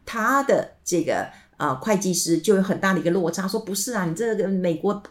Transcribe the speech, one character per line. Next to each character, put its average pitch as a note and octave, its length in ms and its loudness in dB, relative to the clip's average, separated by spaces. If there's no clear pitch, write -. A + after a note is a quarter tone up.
他 A#3+ 380 0
的 G3 380 0
这 E3+ 200 -2
个， F#2+ 260 -2
呃， C#3 160 0
会 G#3+ 200 0
计 F#3+ 200 0
师 E3 240 2
就 G3 180 4
有 F#3+ 60 4
很 F#3+ 180 0
大 F#3+ 140 2
的 E3 60 2
一 - 20 -4
个 E3+ 80 2
落 F3 200 0
差， F#3+ 160 -4
说 G#3+ 140 -2
：“不 F#3+ 140 -8
是 A#3+ 180 -4
啊， F#3+ 140 -2
你 E3 80 -2
这 A3 200 -2
个 F#3+ 140 0
美 F3+ 280 0
国 G3+ 340 -2